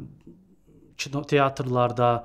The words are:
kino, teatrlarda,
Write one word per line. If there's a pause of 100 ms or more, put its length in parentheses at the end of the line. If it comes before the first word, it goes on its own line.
(960)
kino,
teatrlarda, (160)